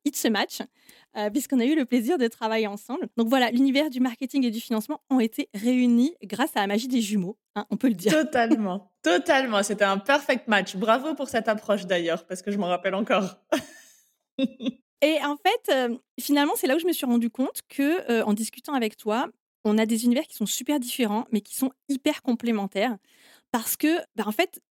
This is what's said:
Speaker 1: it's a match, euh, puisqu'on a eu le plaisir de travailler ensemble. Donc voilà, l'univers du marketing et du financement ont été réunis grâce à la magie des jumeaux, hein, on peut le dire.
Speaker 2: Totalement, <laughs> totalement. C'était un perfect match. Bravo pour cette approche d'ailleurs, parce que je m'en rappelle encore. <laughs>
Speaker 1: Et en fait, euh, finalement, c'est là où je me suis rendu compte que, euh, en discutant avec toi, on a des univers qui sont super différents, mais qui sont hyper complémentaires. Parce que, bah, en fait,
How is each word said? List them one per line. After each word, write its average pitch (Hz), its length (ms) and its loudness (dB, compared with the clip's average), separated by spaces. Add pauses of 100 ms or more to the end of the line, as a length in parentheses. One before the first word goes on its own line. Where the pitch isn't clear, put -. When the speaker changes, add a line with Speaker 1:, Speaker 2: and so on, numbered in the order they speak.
Speaker 1:
it's - 200 -2
a 247 60 2
match, 220 300 -2 (540)
euh, 208 140 -4
puisqu'on 247 300 -2
a 226 60 2
eu 294 100 2
le 294 100 2
plaisir 247 320 0
de 240 100 2
travailler 226 380 -2
ensemble. 214 420 -8 (100)
Donc 233 100 2
voilà, 247 240 2
l'univers 269 400 2
du 254 80 -4
marketing 254 460 -2
et 240 40 0
du 220 100 -4
financement 233 420 -4 (100)
ont 262 80 4
été 226 340 -2
réunis 247 720 2
grâce 220 340 -4
à 220 40 2
la 196 60 0
magie 208 200 -2
des 247 140 0
jumeaux, 202 360 -2 (160)
hein, 208 160 -6
on 202 80 -2
peut 254 120 2
le 233 40 2
dire. 180 180 0
Speaker 2:
Totalement, 226 840 0
<laughs> - 60 -10
totalement. 269 580 2
C'était 202 240 0
un 196 140 2
perfect 277 480 0
match. 196 280 2
Bravo 226 380 0
pour 285 160 -6
cette 226 180 -4
approche 214 380 0
d'ailleurs, 170 400 -2
parce 185 160 -10
que - 80 -8
je 202 80 -2
m'en 190 100 -2
rappelle 180 280 -2
encore. 196 420 -2 (140)
<laughs> - 880 -8 (600)
Speaker 1:
Et 302 220 4
en 294 140 -4
fait, 440 360 -2
euh, 247 220 0 (240)
finalement, 285 380 0
c'est 370 100 -2
là 262 80 2
où 339 40 0
je 330 60 -2
me 359 80 0
suis 302 120 -6
rendu 240 240 2
compte - 400 -4
que, 294 420 -2
euh, 226 140 2
en 208 80 2
discutant 220 400 -6
avec 233 240 -2
toi, 220 300 -2 (360)
on 214 140 4
a 220 80 4
des 220 200 0
univers 240 200 2
qui - 100 -20
sont 214 100 -4
super 294 340 -2
différents, 240 520 -2
mais 208 100 0
qui - 140 -12
sont 262 160 -2 (180)
hyper 285 320 -2
complémentaires. 220 760 -2 (540)
Parce 226 260 -2
que, 320 220 2 (160)
bah, 214 100 -2
en 214 60 -2
fait, 359 300 -2 (100)